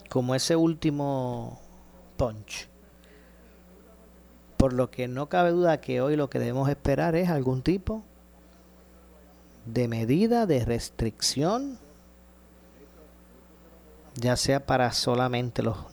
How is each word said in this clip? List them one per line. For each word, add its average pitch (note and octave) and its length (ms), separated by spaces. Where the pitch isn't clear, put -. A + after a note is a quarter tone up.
como B2+ 280
ese D3 180
último C#3+ 1040
punch. A2 520
Por C3 160
lo B2 180
que B2 160
no B2+ 220
cabe F3 220
duda E3+ 320
que B2 180
hoy C#3+ 160
lo C#3+ 140
que C3 80
debemos B2+ 320
esperar D3 440
es F3 140
algún C3 320
tipo G3+ 420
de A#2 200
medida E3 600
de C3+ 180
restricción, D3 1120
ya B2 220
sea C3+ 280
para B2 280
solamente B2 720
los A2+ 140